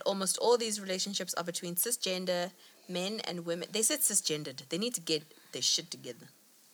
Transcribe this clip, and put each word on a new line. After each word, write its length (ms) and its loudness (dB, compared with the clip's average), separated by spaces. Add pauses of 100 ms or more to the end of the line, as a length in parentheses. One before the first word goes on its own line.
almost 320 2
all 220 6
these 200 -2
relationships 560 -2
are 80 0
between 300 -4
cisgender 760 0 (360)
men 400 -2
and 200 -4
women. 240 -2
They 100 2
said 200 4
cisgendered. 680 0
They 80 0
need 180 0
to 60 -6
get 220 0 (300)
their 100 -6
shit 260 2
together. 380 -12 (460)